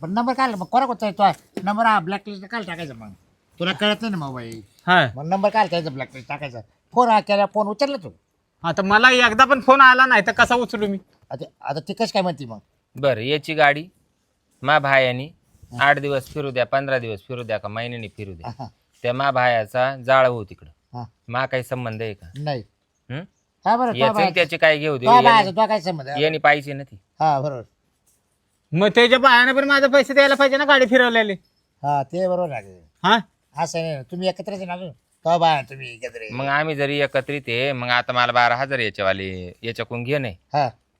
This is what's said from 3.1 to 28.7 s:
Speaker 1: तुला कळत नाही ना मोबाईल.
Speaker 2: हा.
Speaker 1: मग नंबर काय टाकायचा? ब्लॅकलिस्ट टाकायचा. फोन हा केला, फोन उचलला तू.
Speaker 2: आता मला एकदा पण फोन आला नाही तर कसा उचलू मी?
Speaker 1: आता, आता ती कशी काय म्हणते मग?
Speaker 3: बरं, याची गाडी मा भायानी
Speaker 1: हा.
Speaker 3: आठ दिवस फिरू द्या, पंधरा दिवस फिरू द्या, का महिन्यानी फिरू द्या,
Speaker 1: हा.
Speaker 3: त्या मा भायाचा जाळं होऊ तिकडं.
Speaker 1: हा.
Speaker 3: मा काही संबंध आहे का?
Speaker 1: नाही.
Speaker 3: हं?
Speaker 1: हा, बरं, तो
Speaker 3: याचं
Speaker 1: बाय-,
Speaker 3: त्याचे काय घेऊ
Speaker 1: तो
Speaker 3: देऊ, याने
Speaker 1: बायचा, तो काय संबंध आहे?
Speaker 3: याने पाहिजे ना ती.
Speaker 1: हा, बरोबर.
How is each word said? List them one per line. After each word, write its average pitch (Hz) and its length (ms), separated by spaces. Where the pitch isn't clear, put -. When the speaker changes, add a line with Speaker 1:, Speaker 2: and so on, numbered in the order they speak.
Speaker 1:
तुला 175 140
कळत 208 280
नाही 226 100
ना 196 60
मोबाईल. 123 460
Speaker 2:
हा. 151 280
Speaker 1:
मग 143 120
नंबर 196 220
काय 208 160
टाकायचा? 165 260
ब्लॅकलिस्ट 131 380
टाकायचा. 143 320
फोन 240 140
हा 214 120
केला, 202 260
फोन 208 200
उचलला 269 300
तू. 160 140
Speaker 2:
आता 190 200
मला 214 280
एकदा 247 340
पण 262 160
फोन 262 200
आला 262 260
नाही 233 200
तर 226 60
कसा 240 220
उचलू 214 340
मी? 196 100
Speaker 1:
आता, - 140
आता 143 200
ती 196 120
कशी 226 200
काय 202 100
म्हणते 147 220
मग? 113 140
Speaker 3:
बरं, 131 240
याची 143 340
गाडी 151 320
मा 143 160
भायानी 135 480
Speaker 1:
हा. 131 160
Speaker 3:
आठ 143 100
दिवस 139 280
फिरू 139 240
द्या, 123 160
पंधरा 135 320
दिवस 113 200
फिरू 123 140
द्या, 110 160
का 104 100
महिन्यानी 113 400
फिरू 98 260
द्या, 82 240
Speaker 1:
हा. 127 100
Speaker 3:
त्या 123 100
मा 139 180
भायाचा 127 680
जाळं 131 320
होऊ 120 160
तिकडं. - 540
Speaker 1:
हा. 120 60
Speaker 3:
मा 123 180
काही 127 160
संबंध 120 400
आहे 107 120
का? 87 240
Speaker 1:
नाही. 143 240
Speaker 3:
हं? 135 100
Speaker 1:
हा, 220 100
बरं, 240 160
तो 127 40
Speaker 3:
याचं 131 180
Speaker 1:
बाय-, 196 160
Speaker 3:
त्याचे 170 260
काय 156 220
घेऊ 151 140
Speaker 1:
तो 135 60
Speaker 3:
देऊ, 127 120
याने 247 180
Speaker 1:
बायचा, 214 220
तो 208 160
काय 214 140
संबंध 156 280
आहे? 143 140
Speaker 3:
याने 156 160
पाहिजे 147 340
ना 139 100
ती. 135 140
Speaker 1:
हा, 151 200
बरोबर. 135 220